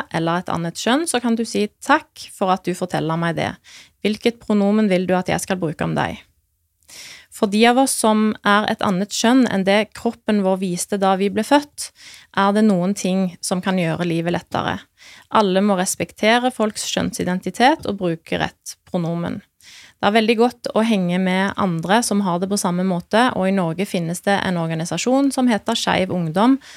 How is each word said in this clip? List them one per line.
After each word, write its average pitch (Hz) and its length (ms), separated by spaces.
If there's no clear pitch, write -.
eller 165 320
et - 100
annet 165 240
kjønn, 277 320
så 247 160
kan 226 160
du 226 80
si: 208 200
«Takk - 560
for 190 180
at 190 160
du 180 80
forteller 160 400
meg 165 220
det. 101 160
Hvilket 233 440
pronomen 208 480
vil 180 180
du 185 80
at 180 160
jeg 170 80
skal 185 220
bruke 156 220
om 165 120
deg?» 117 240
For - 200
de 208 200
av 240 100
oss 269 160
som 214 460
er 208 280
et - 160
annet 196 300
kjønn 247 340
enn 196 160
det 196 300
kroppen 214 500
vår 190 160
viste 185 400
da 190 160
vi 196 140
ble 202 160
født, - 460
er 196 200
det 214 140
noen 190 320
ting 185 420
som 185 220
kan 185 180
gjøre 165 300
livet 165 240
lettere. - 460
Alle 190 340
må 202 160
respektere 220 720
folks - 380
kjønnsidentitet 185 1000
og 202 140
bruke 170 400
rett - 320
pronomen. 170 560
Det - 100
er 202 60
veldig 226 220
godt 240 360
å 214 80
henge 190 380
med 190 360
andre 180 460
som 202 240
har 175 160
det 190 80
på 202 80
samme 180 300
måte, 190 480
og 185 120
i 190 60
Norge 175 320
finnes 175 400
det 202 160
en 185 160
organisasjon 170 760
som 254 200
heter 226 260
Skeiv 190 340
Ungdom, 180 460